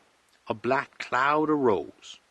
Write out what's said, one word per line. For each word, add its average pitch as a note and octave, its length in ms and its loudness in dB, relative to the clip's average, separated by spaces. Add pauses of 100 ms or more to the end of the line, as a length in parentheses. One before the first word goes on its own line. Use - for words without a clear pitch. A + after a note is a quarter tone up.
(460)
a A#2 80 -6
black B2+ 440 -4
cloud D3 500 0
arose. B2 720 0 (100)